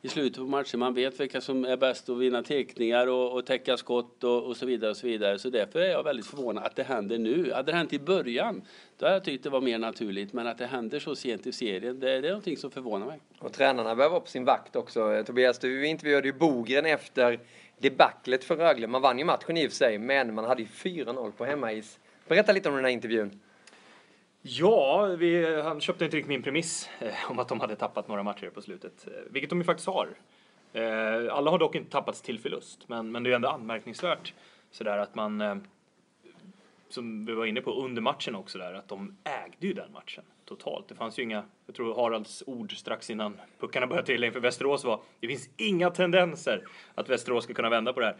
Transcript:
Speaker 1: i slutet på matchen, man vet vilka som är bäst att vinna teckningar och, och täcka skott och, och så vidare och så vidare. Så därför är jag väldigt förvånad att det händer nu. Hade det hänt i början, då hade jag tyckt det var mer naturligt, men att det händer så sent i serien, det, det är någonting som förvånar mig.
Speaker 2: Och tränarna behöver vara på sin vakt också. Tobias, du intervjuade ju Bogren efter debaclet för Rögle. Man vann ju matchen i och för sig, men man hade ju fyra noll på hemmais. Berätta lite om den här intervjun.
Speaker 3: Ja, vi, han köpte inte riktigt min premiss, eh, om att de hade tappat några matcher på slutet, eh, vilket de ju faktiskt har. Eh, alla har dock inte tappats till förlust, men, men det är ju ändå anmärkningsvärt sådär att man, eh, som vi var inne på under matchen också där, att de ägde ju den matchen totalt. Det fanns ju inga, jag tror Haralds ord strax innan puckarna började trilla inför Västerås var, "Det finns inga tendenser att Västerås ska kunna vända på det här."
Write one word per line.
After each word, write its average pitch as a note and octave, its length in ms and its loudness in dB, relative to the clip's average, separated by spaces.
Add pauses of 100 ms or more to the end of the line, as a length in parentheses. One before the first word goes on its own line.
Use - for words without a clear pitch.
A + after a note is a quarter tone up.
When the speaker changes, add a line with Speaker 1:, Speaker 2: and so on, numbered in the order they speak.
Speaker 1:
i C#3 60 -8
slutet C3+ 300 0
på C3 100 -6
matchen, C#3 320 -2
man B2 140 2
vet C3 260 0
vilka C3 200 -2
som C3 240 0
är B2+ 120 2
bäst C3 320 2
att B2 100 -2
vinna B2 240 2
teckningar A#2+ 640 2
och, B2+ 260 2
och B2 140 -2
täcka B2+ 300 0
skott A#2+ 480 -2
och, A#2+ 200 4
och A#2+ 120 -6
så B2 100 -4
vidare A2 240 0
och G2+ 60 -4
så C3 100 -6
vidare. G#2 320 2
Så B2+ 120 -4
därför A2+ 300 0
är F#3 100 4
jag D3 140 2
väldigt C3+ 220 -2
förvånad A#2 380 -4
att - 120 -4
det C#3 60 -2
händer A#2 360 -2
nu. B2 340 2
Hade C3+ 200 -2
det E3+ 60 2
hänt D#3 140 -2
i C#3+ 60 -2
början, D3 640 0 (360)
då - 80 0
hade F#3 100 6
jag F#3 80 -2
tyckt C#3 200 -4
det D3+ 60 -4
var C3+ 100 2
mer A#2+ 180 2
naturligt, G#2 540 -4
men A#2+ 140 -4
att A#2 120 -4
det B2 80 -4
händer B2 340 -4
så D3 160 -6
sent A#2 300 -4
i B2+ 60 -4
serien, A#2 480 -4
det, C3 200 2
det D3 80 -2
är - 20 2
någonting F#3+ 260 -4
som C3 140 -10
förvånar A2+ 360 -6
mig. - 140 -12 (180)
Speaker 2:
Och - 140 -10
tränarna B2 420 4
behöver C#3+ 180 6
vara F3 80 2
på - 100 -10
sin B2+ 140 -6
vakt B2+ 320 2
också. G#2+ 500 2
Tobias, B2 320 4
du C3 280 -2
intervjuade D3+ 420 2
ju C3+ 40 0
Bogren C3 540 4
efter B2 540 2 (380)
debaclet C3 680 4
för E3 120 0
Rögle. D3 300 4
Man B2+ 160 0
vann B2+ 160 6
ju D3 60 -2
matchen E3+ 320 0
i D#3 100 2
och G#2 40 -4
för - 60 -8
sig, A2+ 220 4
men B2 360 0
man A2 100 -2
hade B2 180 0
ju G#2 60 -8
fyra D3+ 440 -6
noll A#2 200 -6
på A#2 120 -8
hemmais. A#2 540 -4 (300)
Berätta G#3 240 6
lite F#3+ 160 2
om C#3 60 2
den C3 100 0
här B2+ 80 4
intervjun. A2 480 0 (1040)
Speaker 3:
Ja, D#3+ 640 4 (120)
vi, E3 440 4
han D#3 180 -4
köpte F3 240 -2
inte D#3+ 120 0
riktigt D3 120 -2
min C3+ 140 -2
premiss, D3 460 -2 (120)
eh, A2 300 -6
om A#2+ 80 -4
att B2 100 -2
de A#2+ 120 -2
hade G#2+ 160 -4
tappat G#2+ 320 -4
några G2+ 140 -2
matcher G2 280 -6
på G2+ 120 -14
slutet, - 440 -14
eh, - 60 -14 (180)
vilket D3 200 -6
de F3 80 0
ju F3 60 0
faktiskt F3 240 0
har. C#3+ 200 -2 (640)
Eh, A2 640 0
alla C#3+ 140 2
har F3+ 80 4
dock D#3+ 160 2
inte C3+ 160 -8
tappats C3+ 320 -4
till A#2 180 -6
förlust, - 460 -10
men, A2+ 260 -6
men A#2+ 100 -6
det B2 60 -2
är - 20 4
ju B2 60 8
ändå B2 120 0
anmärkningsvärt B2 840 -4 (360)
sådär G#2 280 -4
att G2+ 160 -4
man, G#2+ 260 -4
eh, G#2 160 -2 (1300)
som A2+ 380 -8
vi A2+ 60 -4
var A2+ 140 0
inne A2 140 0
på B2+ 120 -2
under B2 300 -4
matchen C3+ 320 -2
också F#2+ 240 -12
där, F2+ 160 -10
att G2 140 -16
de G2 360 -12
ägde A#2+ 420 -8
ju G3+ 60 -2
den - 200 -10
matchen - 320 -18 (200)
totalt. - 440 -10
Det - 60 -20
fanns A2+ 240 -8
ju C3+ 40 -4
inga, A2 220 -4 (220)
jag A2+ 80 -18
tror A2+ 200 -4
Haralds A2+ 520 -2
ord A#2 300 -10
strax - 340 -8
innan G#2+ 300 -6 (200)
puckarna B2+ 260 -2
började B2+ 200 -2
trilla A#2+ 200 2
inför B2 140 -4
Västerås C3 440 0
var, A2+ 160 0 (200)
"Det A#2 80 -6
finns B2 280 -8
inga F3+ 340 2
tendenser F3 760 2 (300)
att G#2+ 140 -6
Västerås A#2+ 360 0
ska A#2+ 100 -12
kunna A#2 160 0
vända A#2 220 2
på B2+ 80 -4
det A2+ 60 4
här." G2+ 140 0